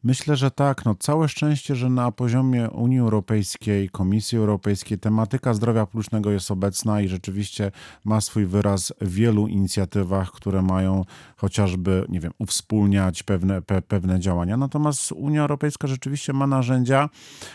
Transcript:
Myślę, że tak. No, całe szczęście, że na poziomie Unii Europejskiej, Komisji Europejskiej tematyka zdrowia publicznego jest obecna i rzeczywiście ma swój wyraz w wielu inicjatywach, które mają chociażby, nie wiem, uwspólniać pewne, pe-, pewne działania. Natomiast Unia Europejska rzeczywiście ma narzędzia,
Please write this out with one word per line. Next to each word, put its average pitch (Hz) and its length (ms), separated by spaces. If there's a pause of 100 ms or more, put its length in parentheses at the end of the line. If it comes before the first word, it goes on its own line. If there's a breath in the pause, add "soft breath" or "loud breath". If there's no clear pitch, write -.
Myślę, 135 320
że 135 140
tak. 143 340
No, 107 140
całe 151 300
szczęście, 147 480
że 127 140
na 123 220
poziomie 123 580
Unii 127 280
Europejskiej, 104 880
Komisji 104 500
Europejskiej 104 600
tematyka 110 560
zdrowia 110 320
publicznego 107 440
jest 101 200
obecna 101 500
i 98 80
rzeczywiście 98 640 (340 loud breath)
ma 110 160
swój 107 260
wyraz 98 540
w 95 140
wielu 107 340
inicjatywach, 95 840
które 95 300
mają 95 420 (320 loud breath)
chociażby, 95 720
nie 90 120
wiem, 82 180
uwspólniać 98 840
pewne, 95 380
pe-, 95 220
pewne 92 380
działania. 90 360
Natomiast 143 560
Unia 151 300
Europejska 147 460
rzeczywiście 139 440
ma 139 140
narzędzia, 131 600 (460 loud breath)